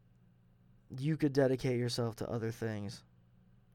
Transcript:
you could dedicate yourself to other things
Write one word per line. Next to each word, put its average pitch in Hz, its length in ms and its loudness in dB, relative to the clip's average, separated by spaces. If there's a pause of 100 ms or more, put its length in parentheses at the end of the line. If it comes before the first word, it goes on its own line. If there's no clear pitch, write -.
(1000)
you 147 180 0
could 147 160 2
dedicate 131 440 4
yourself 120 400 0
to - 120 -4
other 113 220 -2
things 107 520 -6 (720)